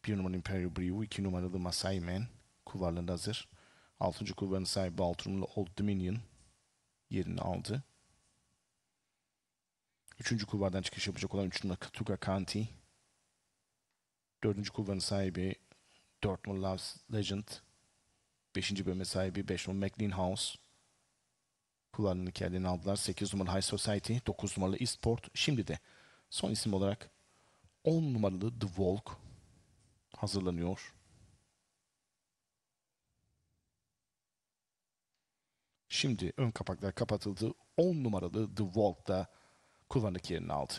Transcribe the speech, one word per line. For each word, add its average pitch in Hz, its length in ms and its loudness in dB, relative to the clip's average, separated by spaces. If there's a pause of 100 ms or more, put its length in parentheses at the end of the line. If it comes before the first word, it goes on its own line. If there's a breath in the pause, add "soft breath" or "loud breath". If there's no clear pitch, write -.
Bir 104 120 2
numaralı 92 180 0
Imperial 90 400 -2
Brew, 92 300 0
iki 101 180 -4
numaralı 90 360 0
Masai 92 400 0
Man 90 280 -2 (380)
kulvarlarında 87 480 0
hazır. 101 360 -4 (500 loud breath)
Altıncı 98 340 0
kulvarın 95 300 0
sahibi 92 400 0
altı 87 260 0
numaralı 95 260 -2
Old 92 240 -2
Dominion 98 380 2 (920)
yerini 87 320 -2
aldı. 90 420 -2 (2250)
Üçüncü 104 260 0
kulvardan 95 360 2
çıkış - 260 -4
yapacak 98 280 -4
olan 98 120 2
üç - 160 -2
numaralı 95 160 -2
Katuga - 460 -4
County. 98 380 0 (1800)
Dördüncü 101 280 2
kulvarın 98 280 -2
sahibi 95 560 0 (680 soft breath)
dört 98 240 -2
numaralı 95 240 -2
Love's - 260 -6 (160)
Legend. 101 340 0 (1080)
Beşinci 98 300 -2
bölme 92 200 0
sahibi 95 420 0
beş 90 200 -2
numaralı 98 180 0
McLean 98 320 -2
House. 92 420 0 (1300)
Kulvarlarını 90 380 2
kendilerine 92 360 -2
aldılar. 90 280 0
Sekiz 101 380 -2
numaralı 95 240 0
High 95 80 0
Society, 104 520 0 (100)
dokuz 101 300 -2
numaralı 95 200 2
Eastport. - 560 0
Şimdi 123 340 2
de 76 120 -4 (500 loud breath)
son - 220 -2
isim 107 220 0
olarak 98 360 2 (720 soft breath)
on 156 300 4
numaralı 104 460 2
The 104 80 0
Walk 95 540 0 (960 loud breath)
hazırlanıyor. 90 760 0 (4000)
Şimdi 104 480 2
ön 117 140 4
kapaklar 95 440 -2
kapatıldı. 104 580 0 (240)
On 165 260 4
numaralı 98 520 0
The 107 80 2
Walk 95 440 4
da 92 200 2 (600 soft breath)
kulvarındaki 92 440 0
yerini 85 200 -2
aldı. 71 260 0